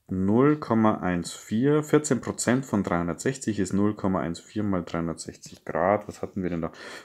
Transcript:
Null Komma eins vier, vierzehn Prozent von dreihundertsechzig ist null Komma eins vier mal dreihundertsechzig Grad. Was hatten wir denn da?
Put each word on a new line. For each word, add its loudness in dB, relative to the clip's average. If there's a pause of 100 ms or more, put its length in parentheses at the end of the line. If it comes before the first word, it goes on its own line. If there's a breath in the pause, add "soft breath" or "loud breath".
(100)
Null 4
Komma 2
eins -2
vier, 0
vierzehn 4
Prozent 0
von 0
dreihundertsechzig -2
ist 0
null 2
Komma 0
eins -4
vier -8
mal 0
dreihundertsechzig -8
Grad. 2
Was -10
hatten -6
wir -2
denn -2
da? -6 (320 loud breath)